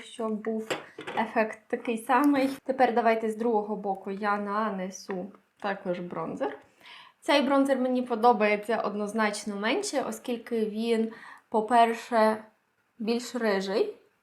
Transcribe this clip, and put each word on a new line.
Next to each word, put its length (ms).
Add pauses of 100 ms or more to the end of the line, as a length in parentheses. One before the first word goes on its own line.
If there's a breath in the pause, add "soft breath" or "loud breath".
щоб 300
був 360 (480 loud breath)
ефект 500
такий 300
самий. 520 (140)
Тепер 300
давайте 380
з 40
другого 400
боку 360
я 260
нанесу 960 (280)
також 400
бронзер. 580 (640 loud breath)
Цей 200
бронзер 380
мені 220
подобається 760
однозначно 800
менше, 520
оскільки 580
він, 460 (380 loud breath)
по-перше, 920 (540)
більш 380
рижий 640 (240)